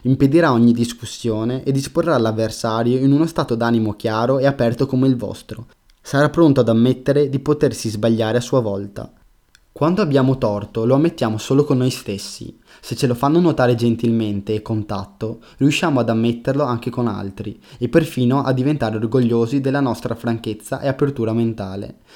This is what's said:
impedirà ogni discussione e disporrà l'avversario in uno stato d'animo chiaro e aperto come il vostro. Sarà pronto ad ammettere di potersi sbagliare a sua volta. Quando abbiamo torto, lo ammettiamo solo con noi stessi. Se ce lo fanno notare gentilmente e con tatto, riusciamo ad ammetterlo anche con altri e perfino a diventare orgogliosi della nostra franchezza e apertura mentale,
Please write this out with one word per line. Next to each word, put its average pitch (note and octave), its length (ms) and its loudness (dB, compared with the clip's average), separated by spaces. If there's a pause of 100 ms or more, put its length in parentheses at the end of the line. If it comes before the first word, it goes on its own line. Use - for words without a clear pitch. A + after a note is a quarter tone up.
impedirà C3+ 500 4
ogni A#2+ 200 6
discussione A#2 920 -4
e C#3 80 -4
disporrà C#3 480 0
l'avversario A2+ 800 0
in C3+ 140 4
uno D3+ 140 4
stato D#3 280 -2
d'animo A2+ 380 0
chiaro A#2 460 0
e C3 80 2
aperto C3 400 0
come C3 200 2
il C3 100 4
vostro. - 500 -10 (340)
Sarà C#3+ 300 2
pronto D3 300 4
ad A2+ 80 2
ammettere B2+ 600 2
di C3+ 100 -2
potersi C#3+ 500 0
sbagliare A2 500 0
a - 20 -2
sua C3 200 0
volta. G2+ 520 -6 (600)
Quando F3 280 0
abbiamo C3+ 340 2
torto, G#2 480 -2
lo A#2 100 4
ammettiamo C3+ 440 2
solo C#3 260 2
con C3+ 140 0
noi B2+ 120 2
stessi. - 680 -10 (200)
Se - 160 -10
ce C#3 120 -2
lo A#2+ 80 2
fanno C#3+ 260 2
notare C3+ 340 4
gentilmente A2+ 800 0
e G#2+ 60 -2
con G#2+ 240 -4
tatto, G#2+ 560 -8 (160)
riusciamo C#3+ 420 2
ad A#2 120 2
ammetterlo A#2 520 0
anche B2 280 -2
con A#2+ 180 -2
altri G2 500 -8 (200)
e A#2+ 100 -2
perfino B2+ 540 -2
a C3+ 100 -2
diventare B2+ 440 -2
orgogliosi A#2 680 0
della C3+ 180 -2
nostra A#2 340 -4
franchezza A2+ 680 -8
e C#3 80 -4
apertura C3+ 440 -2
mentale, A2 680 -4 (160)